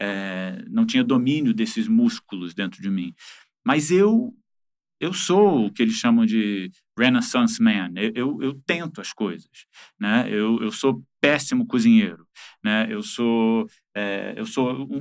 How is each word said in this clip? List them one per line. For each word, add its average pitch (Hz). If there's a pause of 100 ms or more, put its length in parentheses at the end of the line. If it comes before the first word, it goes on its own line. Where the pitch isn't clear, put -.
é, 95
não 113
tinha 127
domínio 131
desses 107
músculos 110
dentro 95
de 95
mim. 90 (500)
Mas 147
eu, 208 (640)
eu 175
sou 180
o 98
que -
eles 113
chamam 117
de 104 (280)
Renaissance 120
Man. 101
Eu, 110
eu, 131
eu 135 (120)
tento 170
as -
coisas, 90 (500)
né? 107
Eu, 107
eu 110
sou 131 (180)
péssimo 143
cozinheiro, 110 (380)
né? 107
Eu 104
sou, 113 (260)
é, 101
eu 110
sou 131
um, 139